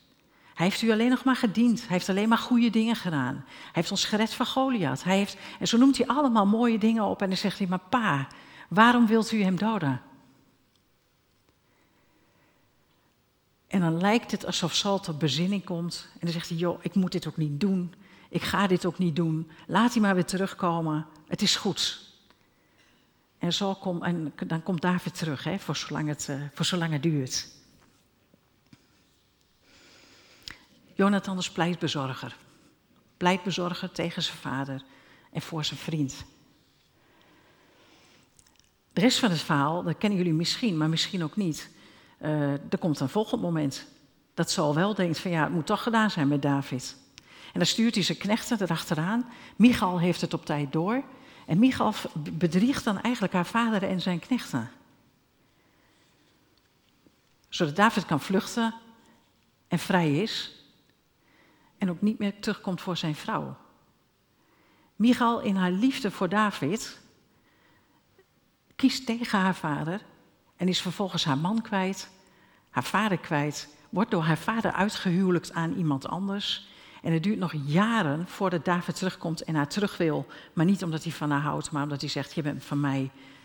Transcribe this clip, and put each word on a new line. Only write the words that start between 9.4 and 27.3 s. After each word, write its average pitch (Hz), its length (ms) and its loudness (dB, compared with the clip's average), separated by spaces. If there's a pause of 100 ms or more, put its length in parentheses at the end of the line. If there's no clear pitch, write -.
hem 185 140 2
doden?" 170 440 0 (3750)
En 196 120 0
dan 165 220 2
lijkt 214 300 2
het - 140 -6
alsof 175 300 -2
Saul 196 240 0
tot 160 200 -8
bezinning 170 440 0
komt 170 500 -6
en - 60 -20
dan 170 120 -4
zegt 170 180 -6
hij: 165 80 -4
"Joh, 175 240 0
ik - 140 -4
moet 185 160 2
dit 170 160 -4
ook 147 100 -8
niet 147 220 -2
doen. 185 340 0 (360)
Ik 175 120 -2
ga 190 260 2
dit 185 180 2
ook 170 120 -2
niet 175 180 0
doen. 160 340 -2 (180)
Laat 233 260 4
hij 226 80 4
maar 196 140 4
weer 180 100 2
terugkomen. 170 800 -2 (220)
Het - 140 -6
is 190 140 2
goed." - 560 -4 (1300)
En 175 100 0
zo 196 200 0
kom-, 180 300 -6
en 165 320 -2
k-, - 140 -8
dan 160 140 -4
komt 185 180 -2
David 180 360 -2
terug, 151 260 -4
hè, 180 160 -4
voor 151 160 -6
zolang 151 320 -4
het, 147 220 -6
eh, 139 120 -6 (120)
voor 165 120 -2
zolang 165 260 -2
het 143 120 -2
duurt. 147 440 -2 (3500)